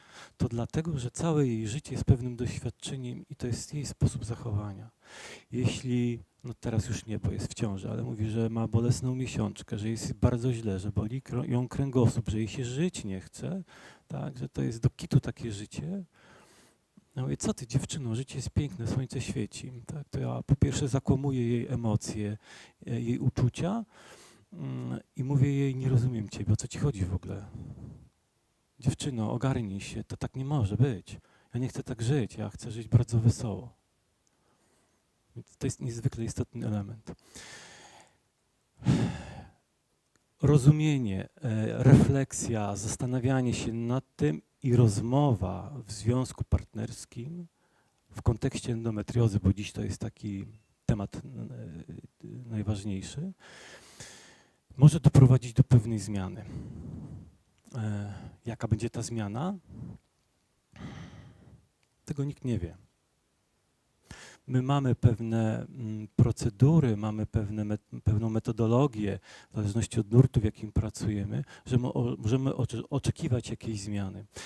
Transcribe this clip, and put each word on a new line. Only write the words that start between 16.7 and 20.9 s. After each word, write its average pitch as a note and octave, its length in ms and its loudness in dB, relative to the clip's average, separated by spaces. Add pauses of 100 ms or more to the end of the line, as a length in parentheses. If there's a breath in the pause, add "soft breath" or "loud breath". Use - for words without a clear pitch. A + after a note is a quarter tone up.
Ja C3 60 -4
mówię, C#3 140 -2
co G#3+ 180 0
ty, B2+ 120 -12
dziewczyno, B2 480 -2
życie C3 220 -6
jest C3 140 -6
piękne, B2 360 -2
słońce C3 340 -2
świeci, B2+ 520 -6 (140)
tak, D3 220 -10
to - 120 -6
ja B2 260 -4
po C#3+ 100 6
pierwsze C#3 320 2
zakłamuję C3 600 2